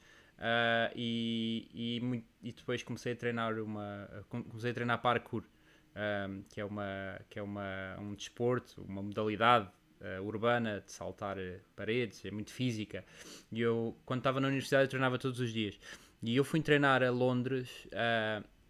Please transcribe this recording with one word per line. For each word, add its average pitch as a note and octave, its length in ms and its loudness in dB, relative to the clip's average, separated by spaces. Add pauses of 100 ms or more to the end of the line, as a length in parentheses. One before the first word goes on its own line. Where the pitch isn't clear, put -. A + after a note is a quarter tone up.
(400)
ah, A#2 560 4
e, A2+ 800 0
e A#2 280 -4
mui-, B2 240 -2 (160)
e A#2 120 -8
depois - 300 -4
comecei A#2+ 300 -6
a - 20 -4
treinar A2+ 440 -2
uma, G#2 500 -6 (200)
com-, A#2+ 140 -6
comecei A#2 280 -4
a - 20 -8
treinar A#2 280 0
parkour, A#2 420 0 (520)
ahm, G2+ 540 -2
que - 120 -10
é G#2 40 -4
uma, G2 540 -6 (100)
que G#2+ 100 -10
é - 20 -6
uma, F#2+ 580 -6
um G#2 160 -8
desporto, A#2+ 640 -2
uma F#2+ 200 -8
modalidade, G#2+ 680 4 (320)
ah, F#2+ 200 -6
urbana G#2+ 640 0
de - 60 -20
saltar, F#2+ 460 -6
eh, F#2 220 -8 (160)
paredes, A2 500 -2
é F#2+ 60 -6
muito G#2 200 -6
física. G#2+ 520 -4 (480)
E A2+ 100 -2
eu, A#2 340 2 (100)
quando B2+ 140 -2
estava C3+ 220 2
na C3+ 60 2
universidade, C3+ 380 4
eu B2+ 40 0
treinava C3 280 2
todos B2+ 220 -2
os A#2 140 0
dias. G#2+ 260 -2 (420)
E A#2 140 0
eu C#3 80 6
fui D#3 180 2
treinar C#3+ 420 6
a B2+ 80 4
Londres, B2+ 840 0
ah, A2 500 2 (260)